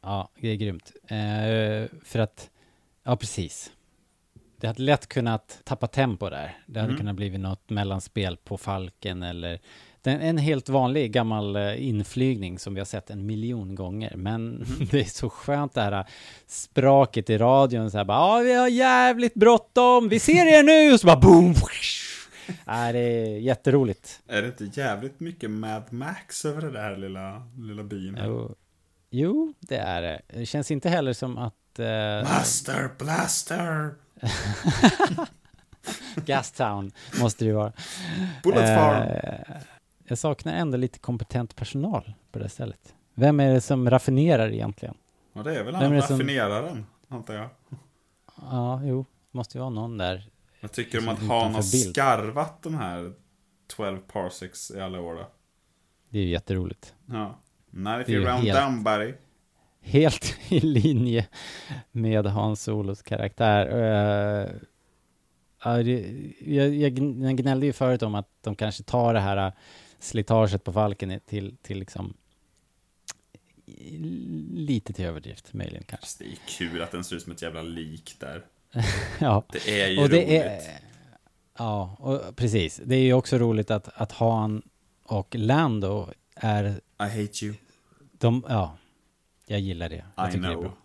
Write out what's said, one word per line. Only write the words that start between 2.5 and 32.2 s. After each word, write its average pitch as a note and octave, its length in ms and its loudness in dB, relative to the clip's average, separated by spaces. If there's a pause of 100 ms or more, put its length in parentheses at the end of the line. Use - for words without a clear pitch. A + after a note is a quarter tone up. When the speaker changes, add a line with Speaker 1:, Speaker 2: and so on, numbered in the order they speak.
Speaker 1:
ja, B2 120 0
precis. - 540 -10 (880)
Det A2 60 -6
hade A2+ 160 -6
lätt C#3+ 240 2
kunnat A#2 580 -4
tappa B2 220 -4
tempo A2 440 -2
där. D2 260 -12 (100)
Det A2 140 -8
hade A2 120 -2
Speaker 2:
Mm. - 80 -6
Speaker 1:
kunnat G2+ 160 -4
bli G2 220 -6
något F#2+ 320 -6
mellanspel F#2+ 640 -4
på - 220 -10
Falken F#2 640 -8
eller F2 380 -8 (420)
den, C#3 180 0
en D#3+ 180 0
helt C#3+ 300 0
vanlig C3 440 0
gammal, A2 440 -2
eh, G#2+ 320 -4
inflygning G#2 720 -2
som G2 160 -10
vi F#2+ 60 -6
har G2 40 -4
sett - 260 -10
en G2+ 160 -8
miljon A2 480 -6
gånger. F#2+ 420 -8
Men A2+ 400 -6
Speaker 2:
Mm. B2 320 -6
Speaker 1:
<laughs> - 20 -4
det C#3+ 100 4
är A#2 40 0
så - 260 -6
skönt C#3+ 440 -4
det B2 80 -2
här, G2+ 100 0
eh, G2 120 -4 (420)
spraket C3+ 840 4
i G#2+ 80 2
radion A#2+ 520 4
så G#2 80 -6
här G2+ 60 0
bara, G#2 140 2 (200)
"Ja, A#3+ 60 2
vi B3 100 4
har B3 140 4
jävligt B3 680 4
bråttom. A#3+ 720 6
Vi A3 120 4
ser E4+ 260 8
er D4+ 160 12
nu!" D4+ 320 10
Och A3+ 60 8
så F#3 60 6
bara D#3 140 10
boom! F3 380 12
<laughs> - 60 4 (1000)
Ja, A#2 260 -2
det A#2+ 60 0
är A#2 400 0
jätteroligt. B2+ 920 0
Speaker 2:
Är G#2+ 140 0
det A#2 60 -4 (120)
inte A#2+ 200 -8
jävligt B2+ 400 -6
mycket E3 300 -8
Mad A2 420 -8
Max C#3+ 520 -10
över D3+ 180 -6
det D#3 80 -6
där G#2 260 -8
lilla, G2 460 -10 (160)
lilla G#2+ 240 -12
byn G2 320 -10
här? G#2 120 -6
Speaker 1:
Jo. A2+ 280 -6 (560)
Jo, A#3+ 500 -2
det - 160 -8
är F2 260 -4
det. E2 240 -6
Det A#2 200 -10
känns D3 240 -4
inte D3+ 180 -2
heller D#3 240 0
som B2 260 -6
att, - 400 -10
eh, A2 440 -2